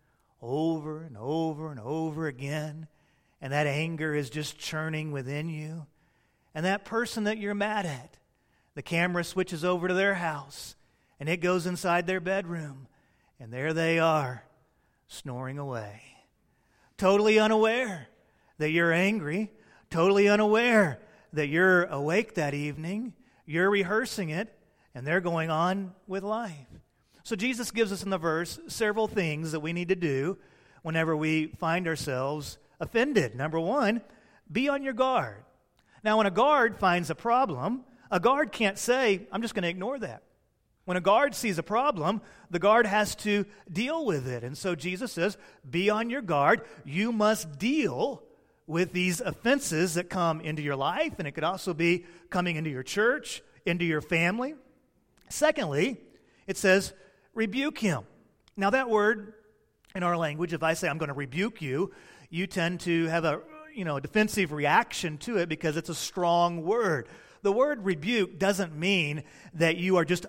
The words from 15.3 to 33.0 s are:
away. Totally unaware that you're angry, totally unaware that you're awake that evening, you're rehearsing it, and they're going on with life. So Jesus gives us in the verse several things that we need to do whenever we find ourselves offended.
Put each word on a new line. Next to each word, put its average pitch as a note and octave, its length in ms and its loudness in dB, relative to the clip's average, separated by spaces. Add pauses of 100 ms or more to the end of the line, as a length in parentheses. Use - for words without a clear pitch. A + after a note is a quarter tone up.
away. A2+ 440 -10 (920)
Totally G#3 420 6
unaware A3 720 2 (500)
that D3+ 120 0
you're E3 220 4
angry, F#3+ 600 0 (380)
totally G3 380 6
unaware G#3+ 720 4 (320)
that D3 160 0
you're F3+ 360 6
awake E3 500 -2
that D3 200 0
evening, D#3+ 580 -6 (340)
you're F3 240 2
rehearsing G3+ 600 0
it, F#3 220 -4 (420)
and B2+ 120 -10
they're E3+ 140 2
going E3 300 -2
on F#3 420 0 (140)
with F#3+ 180 -6
life. G3+ 420 -6 (560)
So A3+ 140 -6
Jesus A#3+ 340 -2
gives G#3 220 0
us F#3+ 100 -6
in F#3+ 80 -6
the F#3+ 80 -2
verse E3 400 -2 (100)
several G#3+ 380 0
things D#3+ 460 -2
that D#3 80 -2
we D#3 120 -6
need F3 160 -4
to F#3 80 2
do D#3 420 -2 (440)
whenever D#3+ 340 0
we D#3 320 0 (100)
find F3 280 0
ourselves C#3+ 720 -4 (220)
offended. F3+ 560 0